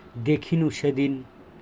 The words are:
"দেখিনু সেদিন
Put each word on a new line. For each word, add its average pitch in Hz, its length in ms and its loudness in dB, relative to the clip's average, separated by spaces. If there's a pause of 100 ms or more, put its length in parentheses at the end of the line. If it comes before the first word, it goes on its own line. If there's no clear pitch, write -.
(240)
"দেখিনু 151 460 2
সেদিন 139 520 0 (400)